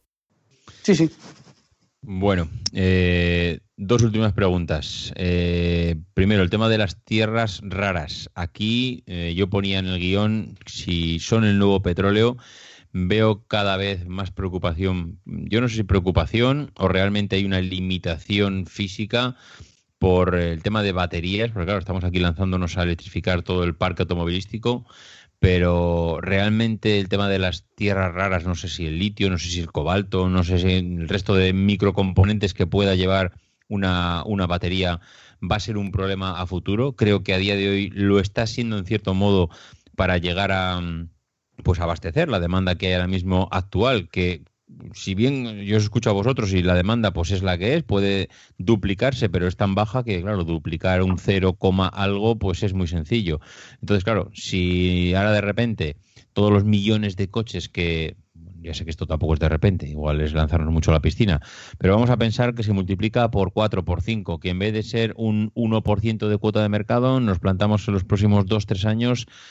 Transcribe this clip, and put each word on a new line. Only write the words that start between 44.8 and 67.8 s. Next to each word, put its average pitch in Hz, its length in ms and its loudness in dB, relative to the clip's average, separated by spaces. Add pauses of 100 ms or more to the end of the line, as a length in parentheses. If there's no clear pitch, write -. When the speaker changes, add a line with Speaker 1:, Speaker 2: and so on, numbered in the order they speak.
Speaker 2:
si 98 220 -8
bien 117 500 -2
yo 104 100 0
os 107 80 4
escucho 113 260 0
a 104 40 4
vosotros 107 400 0
y 90 100 2
la 90 120 4
demanda, 104 360 2
pues, 85 200 -2
es 95 120 -2
la 90 140 0
que 107 180 0
es, 165 80 0
puede 98 460 0 (280)
duplicarse, 107 720 0
pero 87 200 -2
es 87 100 -4
tan 98 180 0
baja 110 280 -2
que, 101 180 -4
claro, 95 240 -2
duplicar 82 580 0
un 92 140 2
cero 92 360 2
coma 95 340 2
algo, 101 520 0
pues, 95 240 -4
es 95 100 -2
muy 92 140 -2
sencillo. 82 540 -2 (400)
Entonces, 101 240 0
claro, 98 280 -2
si 90 800 0
ahora 104 200 2
de 104 80 2
repente 101 560 -2 (340)
todos 104 220 4
los 101 100 6
millones 104 540 2
de 95 120 -2
coches 110 380 -6
que, 82 480 -2 (460)
ya 82 120 -8
sé - 120 -8
que 82 60 -8
esto - 160 -8
tampoco 78 260 0
es 80 80 0
de 80 80 4
repente, 80 400 2
igual 76 320 -2
es 76 120 0
lanzarnos 78 380 2
mucho 82 200 2
a - 20 6
la 76 80 4
piscina, 87 400 2 (360)
pero 92 160 4
vamos 120 160 4
a 123 60 4
pensar 120 400 0
que 117 80 -6
se 104 80 0
multiplica 101 580 0
por 98 220 0
cuatro, 107 320 0
por 85 180 -2
cinco, 90 380 -4
que 90 120 -4
en 90 80 -2
vez 104 120 0
de 107 120 -2
ser 113 340 -2
un 107 360 0
uno 110 300 0
por 104 160 2
ciento 107 300 -2
de 104 80 2
cuota 107 240 0
de 104 80 2
mercado, 120 500 2
nos 101 200 0
plantamos 98 500 2